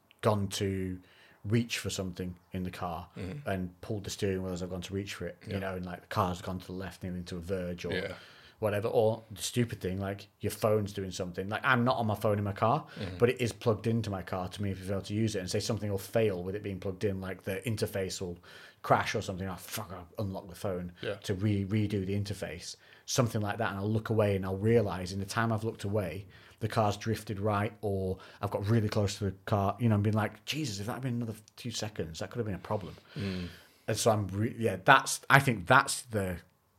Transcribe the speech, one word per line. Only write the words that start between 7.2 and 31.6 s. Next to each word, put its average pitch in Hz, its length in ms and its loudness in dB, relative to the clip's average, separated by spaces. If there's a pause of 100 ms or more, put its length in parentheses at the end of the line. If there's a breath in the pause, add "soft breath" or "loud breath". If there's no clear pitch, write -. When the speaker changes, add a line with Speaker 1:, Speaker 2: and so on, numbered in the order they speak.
Speaker 1:
a - 20 -6
verge 87 460 -4
or 87 80 -2
Speaker 2:
Yeah. 95 200 -4 (460 loud breath)
Speaker 1:
whatever. 104 280 0
Or 110 440 4
the 107 100 -12
stupid 117 400 -2
thing, 92 180 -2
like, 98 280 -6 (120)
your 101 120 -2
phone's 107 420 2
doing 95 180 -6
something. 95 380 -6
Like, 107 140 -2
I'm 127 200 4
not 127 140 4
on 117 100 0
my 104 80 2
phone 104 220 2
in 104 60 0
my 101 100 -2
car, 117 320 2 (140 loud breath)
Speaker 2:
Mm-hmm. 92 200 -6
Speaker 1:
but 120 100 6
it 120 120 0
is 113 100 0
plugged 107 360 0
into 113 220 0
my 95 120 -2
car 90 280 -4
to - 140 -8
me 98 80 0
if 92 80 -4
you 92 60 -10
fail 95 160 -2
to 104 120 -8
use 107 220 2
it. 98 40 -2
And 90 100 -4
say 110 100 0
something 107 300 -2
will 98 80 0
fail 98 460 2
with 92 120 -4
it 104 80 -6
being 95 160 -4
plugged 95 240 -6
in, 98 180 0
like, 95 220 -8
the 98 140 -4 (100)
interface 101 540 -2
will 87 160 -6 (440 loud breath)
crash 107 340 4
or 107 60 0
something. 95 260 -4
Oh, 92 80 -6
fuck, 90 360 -8
I'll 90 340 -8
unlock 95 220 -6
the 87 80 -12
phone 90 360 -2 (100)
Speaker 2:
Yeah. 107 220 -2
Speaker 1:
to 107 100 0
re-, 98 320 2
redo 104 400 2
the 98 140 0
interface. 87 560 -6 (320 soft breath)
Something 113 340 2
like 101 180 -2
that, 110 100 0
and 98 100 -4
I'll 104 120 0
look 110 180 0
away 107 260 4
and 95 100 -2
I'll 95 120 -2
realise 98 540 4
in 98 80 -4
the 98 60 -2
time 113 260 0
I've 104 120 0
looked 110 200 -4
away, 101 420 -2 (360 soft breath)
the 110 80 0
car's 107 260 4
drifted 110 440 -4
right, 104 420 2
or 95 360 0 (240 loud breath)
I've 101 80 0
got 101 200 -2
really 110 180 6
close 104 300 2
to 104 80 -2
the 95 60 2 (140)
car, 98 340 2
you 120 100 4
know, 107 60 6
and 101 80 4
been 107 100 4
like, 107 320 0
"Jesus, 131 340 -4
if 101 60 -6
that 117 80 -4
had - 80 -8
been 127 140 -4
another 113 200 -4 (220)
two - 120 -8